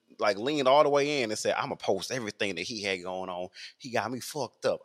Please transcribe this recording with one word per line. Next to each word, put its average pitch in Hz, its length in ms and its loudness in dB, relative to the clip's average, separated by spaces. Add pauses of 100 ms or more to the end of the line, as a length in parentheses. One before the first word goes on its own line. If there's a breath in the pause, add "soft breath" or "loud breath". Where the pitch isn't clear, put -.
(180)
like, 104 200 2
leaned 135 300 2
all 143 160 8
the 147 40 4
way 143 340 2
in 110 80 0
and 107 80 -4
said, 104 200 0
"I'ma 123 160 -2
post 98 380 -2
everything 107 420 -4
that 85 80 -6
he 110 200 -8
had 95 200 -2
going 92 260 -6
on. 90 200 -6 (280 loud breath)
He - 140 -16
got 113 200 -2
me 127 100 -6
fucked - 440 -8
up. 104 200 0